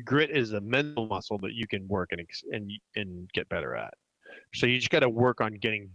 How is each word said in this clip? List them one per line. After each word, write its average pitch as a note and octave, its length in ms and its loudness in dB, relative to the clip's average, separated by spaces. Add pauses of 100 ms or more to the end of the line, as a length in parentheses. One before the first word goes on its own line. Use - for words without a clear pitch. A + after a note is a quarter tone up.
grit D3 240 4
is A#2+ 240 0
a G#2 80 0
mental B2 460 0
muscle G2+ 320 -4
that G2 160 -6
you A2+ 100 -4
can F#2+ 220 -4
work F#2 240 0
and E2+ 100 -6
ex-, - 300 -12
and, G#2 200 -6 (240)
and F#2 380 -6
get - 160 -2
better C#2+ 260 -2
at. A1 200 -8 (580)
So - 140 2
you B2 100 6
just A#2 140 0
gotta C#3+ 180 6
work A#2 320 4
on A2 140 0
getting G#2 400 -2